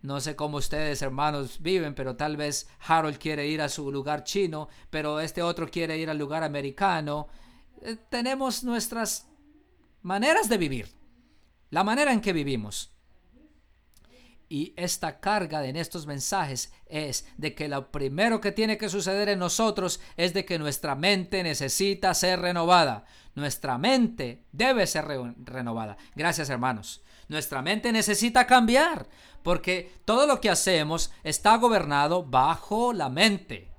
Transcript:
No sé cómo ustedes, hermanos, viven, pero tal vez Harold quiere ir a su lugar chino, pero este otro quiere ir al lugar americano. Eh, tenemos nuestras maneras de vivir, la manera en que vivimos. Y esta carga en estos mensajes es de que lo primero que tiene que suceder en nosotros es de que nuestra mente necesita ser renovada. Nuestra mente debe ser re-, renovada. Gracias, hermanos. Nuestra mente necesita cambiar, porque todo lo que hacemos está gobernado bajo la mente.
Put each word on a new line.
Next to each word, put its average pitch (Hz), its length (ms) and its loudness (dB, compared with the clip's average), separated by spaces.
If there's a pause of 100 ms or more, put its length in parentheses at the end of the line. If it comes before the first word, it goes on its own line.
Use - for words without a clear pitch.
No 139 200 -6
sé 147 160 -6
cómo 147 220 -4
ustedes, 147 440 -2
hermanos, 139 580 -2
viven, 160 340 -2
pero 131 200 -6
tal 151 220 -4
vez 147 320 -6 (180)
Harold 156 320 2
quiere 147 300 -4
ir 156 120 -2
a 147 80 -2
su 139 220 -6
lugar 143 320 -4
chino, 160 460 -2 (220)
pero 151 280 -2
este 160 240 -4
otro 170 260 -2
quiere 160 300 -4
ir 160 100 -4
al 151 100 -4
lugar 151 260 -2
americano. 147 840 -2 (560)
Eh, 226 140 -10 (120)
tenemos 262 540 -2
nuestras 233 640 -4 (760)
maneras 214 460 2
de 226 80 2
vivir, 135 380 -2 (760)
la 165 120 0
manera 262 300 2
en 220 80 4
que 196 120 -2
vivimos. 131 600 -4 (1600)
Y 147 260 -6
esta 175 440 -6
carga 160 460 -2
en 135 100 -6
estos 160 300 -6
mensajes 143 680 -4 (140)
es 151 400 -6 (100)
de 147 180 -6
que 151 140 -6
lo 139 240 -6
primero 156 480 0
que 202 100 -2
tiene 214 280 0
que 214 100 -4
suceder 196 400 0
en 202 100 2
nosotros 180 640 0 (160)
es 175 160 0
de 190 140 -2
que 175 120 -2
nuestra 147 360 -4
mente 185 480 0
necesita 180 720 0
ser 180 260 2
renovada. 170 640 4 (300)
Nuestra 139 420 -4
mente 202 760 0
debe 226 340 2
ser 151 180 -2
re-, 127 320 -6
renovada. 120 640 -6 (160)
Gracias, 156 340 -2
hermanos. 120 540 -4 (260)
Nuestra 151 320 -6
mente 214 320 0
necesita 226 540 4
cambiar, 254 600 6 (360)
porque 175 640 -2
todo 247 200 6
lo 285 140 4
que 220 80 2
hacemos 165 640 2 (120)
está 165 320 6
gobernado 170 680 4
bajo 160 680 2
la 147 160 -2
mente. 160 680 2